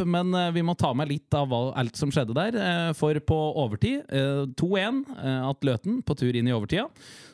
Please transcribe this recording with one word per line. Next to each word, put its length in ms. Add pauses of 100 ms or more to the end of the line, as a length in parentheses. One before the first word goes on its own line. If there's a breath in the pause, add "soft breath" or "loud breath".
men, 280
eh, 180
vi 100
må 160
ta 160
med 160
litt 240
av 160
hva, 260
alt 220
som 120
skjedde 240
der, 240
eh, 360
for 220
på 420
overtid, 520
eh, 360 (100)
to 220
en, 260 (140)
eh, 320
at 120
Løten 420
på 140
tur 180
inn 120
i 40
overtida. 360 (460 loud breath)